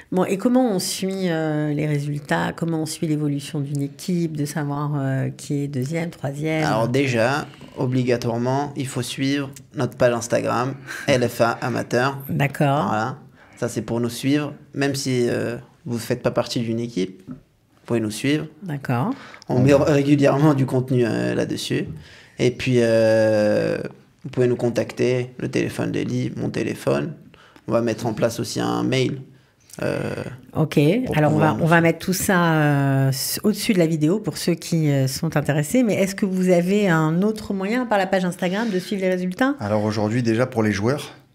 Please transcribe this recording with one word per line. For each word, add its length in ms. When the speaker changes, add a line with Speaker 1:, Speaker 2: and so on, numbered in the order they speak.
Speaker 1:
Bon, 140
et 140
comment 340
on 80
suit, 500
euh, 420
les 140
résultats ? 640
Comment 300
on 40
suit 200
l'évolution 540
d'une 200
équipe ? 560
De 80
savoir, 520
euh, 340
qui 320
est 60
deuxième, 420
troisième ? 540
Speaker 2:
Alors 240
déjà, 580
obligatoirement, 840
il 100
faut 160
suivre 480
notre 220
page 180
Instagram, 600
<laughs> 160
L 220
F 120
A 100
Amateur. 560
Speaker 1:
D'accord. 600
Speaker 2:
Voilà, 300
ça 100
c'est 140
pour 180
nous 80
suivre. 440
Même 200
si, 340
euh, 300
vous 80
ne 60
faites 220
pas 80
partie 300
d'une 200
équipe, 480
vous 60
pouvez 140
nous 100
suivre. 360
Speaker 1:
D'accord. 480
Speaker 2:
On 120
met 140
régulièrement 800
du 120
contenu, 380
euh, 300
là-dessus. 520
Et 140
puis, 260
euh, 1000
vous 80
pouvez 160
nous 100
contacter, 840
le 100
téléphone 440
d'Eli, 440
mon 140
téléphone. 640
On 60
va 80
mettre 260
en 60
place 260
aussi 220
un 220
mail. 400
Euh, 300
Speaker 1:
Ok, 240
Speaker 2:
pour 100
Speaker 1:
alors 160
on 60
va, 140
Speaker 2:
pouvoir 40
nous 60
Speaker 1:
on 40
va 100
Speaker 2:
suivre. 60
Speaker 1:
mettre 220
tout 80
ça, 420
euh, 560
s-, 340
au-dessus 280
de 60
la 80
vidéo 320
pour 180
ceux 180
qui, 360
euh, 160
sont 320
intéressés. 440
Mais 120
est-ce 200
que 120
vous 240
avez 380
un 340
autre 320
moyen, 320
par 100
la 100
page 200
Instagram, 420
de 100
suivre 220
les 80
résultats ? 500
Speaker 3:
Alors 260
aujourd'hui, 380
déjà 240
pour 160
les 100
joueurs 420